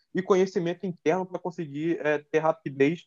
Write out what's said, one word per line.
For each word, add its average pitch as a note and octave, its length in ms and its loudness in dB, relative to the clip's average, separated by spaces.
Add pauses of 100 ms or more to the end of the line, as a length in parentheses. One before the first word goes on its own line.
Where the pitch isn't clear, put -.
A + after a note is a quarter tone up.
(140)
e F3+ 80 0
conhecimento F#3 640 0
interno F3+ 400 0
pra F3+ 120 -10
conseguir, E3 600 -4
é, D3 180 0 (120)
ter D#3 80 2
rapidez, D#3 680 2